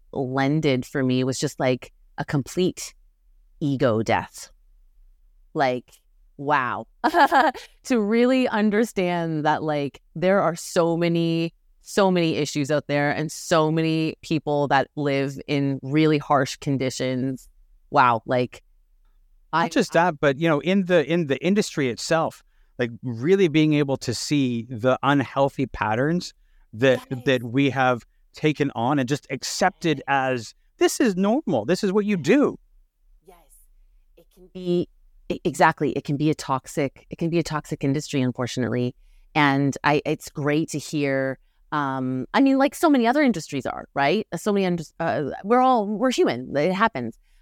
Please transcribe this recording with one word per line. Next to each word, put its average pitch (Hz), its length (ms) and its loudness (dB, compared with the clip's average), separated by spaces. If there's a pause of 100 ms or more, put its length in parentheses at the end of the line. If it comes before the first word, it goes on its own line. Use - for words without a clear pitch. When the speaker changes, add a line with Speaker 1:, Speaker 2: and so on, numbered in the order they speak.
(140)
Speaker 1:
lended 135 720 0
for 139 180 -4
me 127 200 2
was 127 160 -2
just, - 200 -4
like, 131 320 0 (260)
a 143 60 -6
complete - 720 -4 (680)
ego 127 440 0
death. - 480 -4 (1000)
Like, 127 460 -2 (380)
wow. 139 500 -2 (160)
<laughs> 285 480 4 (340)
To 247 160 0
really 240 460 2
understand 180 960 0
that, 151 160 2
like, 147 400 -4 (140)
there 185 260 2
are 160 140 0
so 170 420 0
many, 165 560 0 (280)
so 190 280 2
many 165 280 2
issues 143 340 -2
out 147 160 -2
there 143 240 0
and 156 200 -4
so 156 400 2
many 160 520 0
people 147 460 -2
that 135 260 2
live 139 520 -2
in 139 360 -2
really 151 340 2
harsh 139 380 0
conditions. 131 920 -4 (440)
Wow. 123 340 4
Like, 127 380 -2 (880)
Speaker 2:
Not 165 120 2
Speaker 1:
I 165 40 -6
Speaker 2:
just 208 240 0
that, 165 260 2
but, 143 200 2
you 165 100 2
know, 147 120 2
in 190 240 0
the, 170 200 4
in 165 220 0
the 127 180 0
industry 175 440 0
itself, 156 520 -2 (380)
like, 120 100 0 (140)
really 147 440 2
being 156 280 4
able 139 220 0
to - 180 -6
see 123 540 -2
the 127 340 0
unhealthy 139 640 0
patterns 135 640 -2 (400)
that, 123 260 4 (120)
Speaker 1:
Yes. 127 140 -8
Speaker 2:
that 127 180 2
we 131 260 0
have 127 340 0 (300)
taken 151 420 0
on 123 240 0
and 127 80 0
just 143 220 -4
accepted 151 800 -2
as, 131 480 -2 (220)
"This - 220 0
is 226 160 2
normal. 190 500 0
This 170 200 0
is 185 80 0
what 208 120 2
you 208 120 0
do." 170 400 2 (680)
Speaker 1:
Yes. - 120 -20 (800)
It 170 160 -20
can 180 200 -20
be, 180 360 0 (400)
e-, - 160 -4
exactly. 160 480 2
It 143 100 -6
can 143 140 -2
be 151 120 2
a 147 60 2
toxic, - 760 -6
it - 80 -12
can 170 120 -2
be 170 100 2
a 156 40 0
toxic - 420 -6
industry, 139 360 -2
unfortunately. 123 720 -2 (400)
And 139 520 2
I, 147 200 2
it's - 240 -6
great 147 420 -2
to 156 80 -6
hear, 135 600 -4 (320)
um, 131 600 -4
I 226 80 4
mean, 269 160 4
like, 277 180 0
so 339 140 2
many 247 180 4
other 277 160 2
industries 160 420 -2
are, - 280 -8
right? 143 420 0
So 208 160 -2
many 196 140 0
indus-, 175 340 -4
uh, 143 300 -2 (160)
we're 240 160 4
all, 254 260 2
we're 214 240 -2
human. 131 460 -2
It 170 160 2
happens. 185 440 -2 (240)